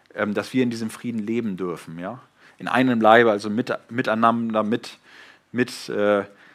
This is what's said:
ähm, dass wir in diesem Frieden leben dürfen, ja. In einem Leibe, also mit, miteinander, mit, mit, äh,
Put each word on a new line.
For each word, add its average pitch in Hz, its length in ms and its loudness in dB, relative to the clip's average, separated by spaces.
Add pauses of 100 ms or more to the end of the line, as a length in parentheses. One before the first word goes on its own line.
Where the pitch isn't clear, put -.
(160)
ähm, 104 180 -4
dass 101 180 -6
wir 127 120 0
in 120 80 0
diesem 113 180 -6
Frieden 120 300 -10
leben 110 380 -4
dürfen, 82 420 -10
ja. 107 200 -10 (380)
In 90 100 -12
einem 120 340 2
Leibe, 113 280 8
also 104 220 -2
mit, 123 200 -4 (200)
miteinander, 113 720 0
mit, 113 340 -4 (540)
mit, - 380 -6
äh, 104 340 0 (320)